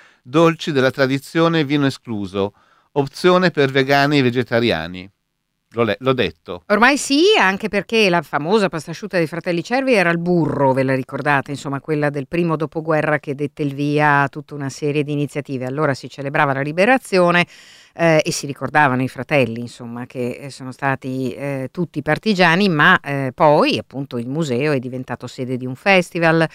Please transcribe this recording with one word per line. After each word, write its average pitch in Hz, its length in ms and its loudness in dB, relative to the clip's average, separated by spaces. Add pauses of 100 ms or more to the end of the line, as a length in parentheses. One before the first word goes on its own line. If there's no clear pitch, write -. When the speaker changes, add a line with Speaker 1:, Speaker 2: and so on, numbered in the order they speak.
(220)
Speaker 1:
dolci 160 500 2
della 131 180 4
tradizione, 151 760 0
vino 143 220 0
escluso. 101 680 -4 (380)
Opzione 180 580 2
per 139 200 2
vegani 139 480 2
e 135 40 4
vegetariani. 107 880 -2 (600)
L'ho 113 120 -4
le-, 107 180 0
l'ho 131 140 0
detto. 92 540 -4
Speaker 2:
Ormai 233 280 4
sì, 277 260 0 (160)
anche 196 300 0
perché 208 400 0
la 175 140 2
famosa 175 480 -2
pasta 165 220 -10
asciutta 190 260 -6
dei 165 80 0
fratelli 170 360 -6
Cervi 262 300 -2
era 180 160 4
al 170 100 0
burro, 151 540 2
ve 131 120 0
la 131 100 0
ricordate? 139 560 -2
Insomma, 139 300 -8
quella 147 280 -2
del 143 200 -6
primo 170 280 -2
dopoguerra 156 640 -2
che 143 160 -8
dette 143 280 -6
il 139 120 -4
via 147 480 2
a 139 60 0
tutta 147 260 -12
una 143 160 -8
serie 147 320 -2
di 147 100 -4
iniziative. 143 540 -6
Allora 139 260 -2
si 127 160 -8
celebrava 139 460 -2
la 135 80 -4
liberazione, 175 840 2 (540)
eh, 160 260 4
e 175 60 -4
si - 160 -8
ricordavano 135 560 2
i 127 60 -2
fratelli, 123 520 -2
insomma, 120 440 -12
che, 123 280 -6
eh, 139 180 -14
sono 131 200 -12
stati, 131 640 -4
eh, 135 400 -8
tutti 156 300 -6
partigiani, 180 640 2
ma, 165 320 4
eh, 139 340 -4
poi 160 440 4
appunto 131 400 -8
il 117 100 -6
museo 143 440 -2
è 135 60 0
diventato 127 480 -8
sede 127 300 -8
di 123 80 -8
un 127 120 -8
festival 165 800 2